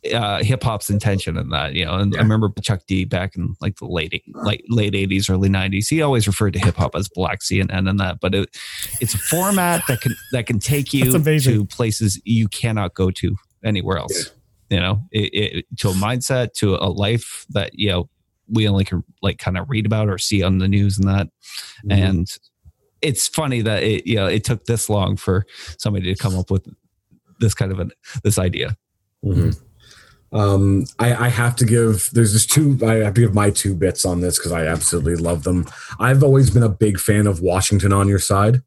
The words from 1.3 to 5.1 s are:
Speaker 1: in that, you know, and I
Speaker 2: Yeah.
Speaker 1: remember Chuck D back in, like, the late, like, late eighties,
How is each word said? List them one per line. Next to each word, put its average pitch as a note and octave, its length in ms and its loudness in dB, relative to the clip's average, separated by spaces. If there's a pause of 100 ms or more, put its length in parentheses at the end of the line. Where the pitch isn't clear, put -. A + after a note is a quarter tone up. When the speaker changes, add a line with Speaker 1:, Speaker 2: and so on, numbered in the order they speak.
Speaker 1:
in - 120 -6
that, D2 260 -4
you E2+ 100 0
know, F2 100 -4
and G2+ 200 0
I - 20 -4
Speaker 2:
Yeah. - 60 0
Speaker 1:
remember A2 260 2 (120)
Chuck F#2+ 260 -2
D F#2 180 0
back F#2 300 -4
in, F2 260 -4
like, - 160 -4
the - 80 -16
late, F2 380 -6 (100)
like, - 360 -4
late G#2 260 0
eighties, F#2+ 340 -2